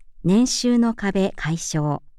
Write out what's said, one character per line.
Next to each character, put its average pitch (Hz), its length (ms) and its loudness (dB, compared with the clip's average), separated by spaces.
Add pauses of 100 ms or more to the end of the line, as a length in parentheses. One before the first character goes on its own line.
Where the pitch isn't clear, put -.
(240)
年 214 240 4
収 240 300 0
の 233 160 2
壁 196 420 0
解 160 220 -4
消、 147 440 -2 (160)